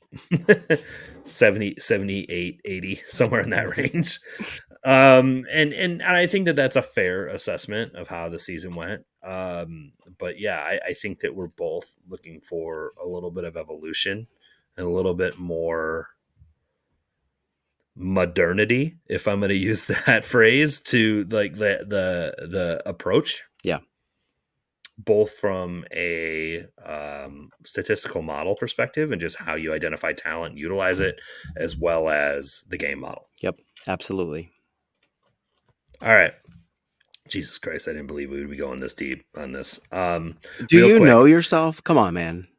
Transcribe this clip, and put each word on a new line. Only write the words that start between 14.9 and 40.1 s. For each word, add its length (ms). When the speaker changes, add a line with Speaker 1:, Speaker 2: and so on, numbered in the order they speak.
Speaker 1:
bit 240
more 680
modernity, 1000
if 200
I'm 140
gonna 120
use 320
<laughs> 200
that 200
phrase, 560
to, 480
like, 260
the, 300
the, 640
the 420
approach. 540
Speaker 2:
Yeah. 160
Speaker 1:
Both 360
from 500
a, 720
um, 640
statistical 560
model 340
perspective 560
and 80
just 180
how 180
you 180
identify 400
talent, 440
utilize 440
it, 180
as 180
well 340
as 600
the 80
game 240
model. 260
Speaker 2:
Yep, 180
absolutely. 640
Speaker 1:
All 140
right. 180
Jesus 280
Christ, 300
I 40
didn't 160
believe 240
we 80
would 100
be 80
going 220
this 140
deep 320
on 140
this. 280
Um, 460